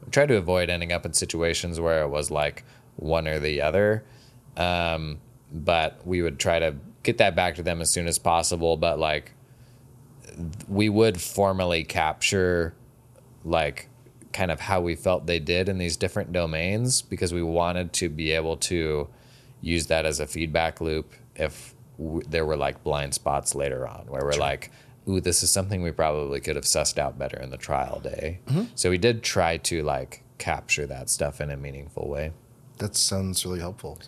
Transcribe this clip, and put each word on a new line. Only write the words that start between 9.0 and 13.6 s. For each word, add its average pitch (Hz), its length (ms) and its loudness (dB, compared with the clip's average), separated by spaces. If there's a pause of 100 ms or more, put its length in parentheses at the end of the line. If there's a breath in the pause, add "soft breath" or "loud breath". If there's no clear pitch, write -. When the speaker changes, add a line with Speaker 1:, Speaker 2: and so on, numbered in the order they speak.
Speaker 1:
we 101 200 4
would 104 320 4
formally 92 640 2
capture, 87 920 2 (680)
like, 80 440 0 (440)